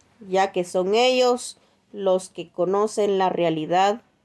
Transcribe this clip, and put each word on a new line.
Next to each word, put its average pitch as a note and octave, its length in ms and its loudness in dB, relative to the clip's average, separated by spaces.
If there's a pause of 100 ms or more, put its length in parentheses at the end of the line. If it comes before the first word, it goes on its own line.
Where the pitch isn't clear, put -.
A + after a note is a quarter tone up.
(300)
ya F#3+ 220 0
que F3+ 120 -2
son F#3 300 -2
ellos B3 640 2 (340)
los F#3 380 0
que E3 200 -16
conocen G3+ 680 0
la F#3 120 2
realidad E3+ 720 0 (220)